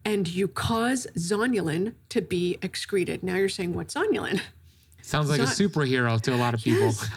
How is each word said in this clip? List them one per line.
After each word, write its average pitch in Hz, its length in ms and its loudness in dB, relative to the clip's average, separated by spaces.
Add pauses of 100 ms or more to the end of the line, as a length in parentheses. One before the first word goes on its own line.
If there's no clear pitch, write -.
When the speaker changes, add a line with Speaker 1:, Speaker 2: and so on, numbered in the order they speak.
Speaker 1:
and 202 220 0
you 180 220 0
cause 240 580 0 (100)
zonulin 196 800 0 (140)
to 233 120 -2
be 175 400 -2
excreted. 175 600 -4
Now 185 140 -2
you're 196 120 2
saying, 175 260 -4
"What's 170 200 -8
zonulin?" 311 460 0 (600)
Speaker 2:
Sounds 147 280 0
like 147 80 2
a 131 80 4
Speaker 1:
Zon- 196 220 2
Speaker 2:
superhero 127 520 2
to 127 140 0
a - 20 4
lot 120 160 2
of 117 120 -4
people. 120 220 4
Speaker 1:
Yes. 110 300 0